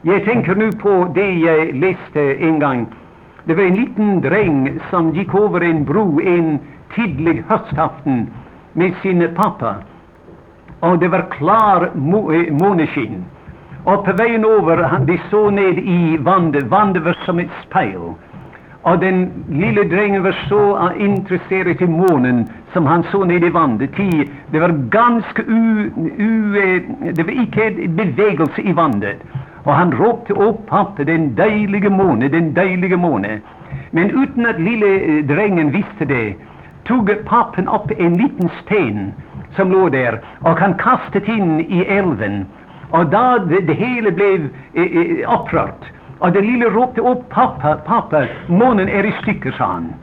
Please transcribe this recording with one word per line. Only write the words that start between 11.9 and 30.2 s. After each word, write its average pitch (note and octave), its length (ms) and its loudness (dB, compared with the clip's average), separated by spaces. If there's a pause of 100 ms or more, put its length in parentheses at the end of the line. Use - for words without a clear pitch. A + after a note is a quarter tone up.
mo-, E3+ 400 0
eh, E3+ 160 0
måneskinn. C#3+ 720 0 (640)
Og G3 180 2
på G3 160 0
veien A3+ 260 2
over, F3 380 4
han, D#3+ 240 0
de F3+ 80 2 (140)
så G#3 200 4
ned F#3+ 300 2
i F3 400 2
vannet. D3+ 520 2
Vannet F#3+ 340 2
var F3+ 100 0 (100)
som F3 140 -2
et F3 120 -6 (120)
speil. F#2 540 -4 (680)
Og F3 160 2
den F#3 320 0 (180)
lille G3+ 380 0
drengen G3 360 0
var F#3+ 120 0 (140)
så, G3+ 400 2
eh, - 160 -6
interessert F#3 760 -2
i F3+ 60 2
månen C#3 600 2 (260)
som F3 120 2
han E3+ 180 2
så G3 200 0
ned F3 200 2
i F3 100 2
vannet. C3+ 420 0
Ti, F3 340 0 (220)
det D#3 100 0
var E3+ 140 2 (140)
ganske A#3 580 0
u-, A3 440 2 (280)
u-, G#3+ 400 0
eh, F3+ 560 -2
det E3+ 80 0
var B3 220 -2
ikke G#3 420 -2
bevegelse E3 760 0
i F#3+ 140 0
vannet. G#2 480 0 (420)
Og C#3+ 80 2
han E3 220 2
ropte G#3 400 0